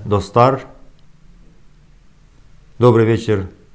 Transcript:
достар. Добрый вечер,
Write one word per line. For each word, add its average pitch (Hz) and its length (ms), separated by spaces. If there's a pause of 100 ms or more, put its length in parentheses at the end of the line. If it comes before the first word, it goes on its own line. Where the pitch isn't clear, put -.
достар. 120 560 (2250)
Добрый 113 260
вечер, 107 440 (260)